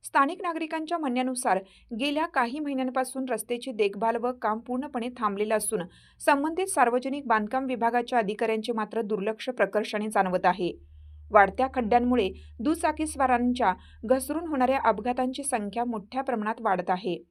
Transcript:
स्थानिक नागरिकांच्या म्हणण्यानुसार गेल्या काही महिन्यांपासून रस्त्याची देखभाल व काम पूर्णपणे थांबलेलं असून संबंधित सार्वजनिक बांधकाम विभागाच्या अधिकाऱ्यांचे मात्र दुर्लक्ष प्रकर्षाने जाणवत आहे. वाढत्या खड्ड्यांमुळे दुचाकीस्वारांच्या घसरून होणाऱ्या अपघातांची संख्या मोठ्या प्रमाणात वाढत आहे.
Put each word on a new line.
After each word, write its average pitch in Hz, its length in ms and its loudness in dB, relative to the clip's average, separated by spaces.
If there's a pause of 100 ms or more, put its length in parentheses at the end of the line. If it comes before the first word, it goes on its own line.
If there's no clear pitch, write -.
स्थानिक 302 380 2
नागरिकांच्या 320 560 -4
म्हणण्यानुसार 254 600 0 (420)
गेल्या 294 260 0
काही 269 320 0
महिन्यांपासून 262 720 -2
रस्त्याची 240 440 -4
देखभाल 214 440 0
व 240 160 -2
काम 226 260 -2
पूर्णपणे 254 580 -4
थांबलेलं 214 400 0
असून 214 260 -2 (380)
संबंधित 320 460 2
सार्वजनिक 262 600 0
बांधकाम 226 400 0
विभागाच्या 240 520 0
अधिकाऱ्यांचे 220 540 -2
मात्र 220 300 -4
दुर्लक्ष 214 480 -4
प्रकर्षाने 214 580 0
जाणवत 185 380 2
आहे. 180 260 2 (580)
वाढत्या 202 440 6
खड्ड्यांमुळे 240 560 2 (300)
दुचाकीस्वारांच्या 262 1120 2 (300)
घसरून 269 440 0
होणाऱ्या 262 360 2
अपघातांची 254 580 0
संख्या 226 420 -2
मोठ्या 240 380 -4
प्रमाणात 233 380 -2
वाढत 190 300 0
आहे. 180 400 -2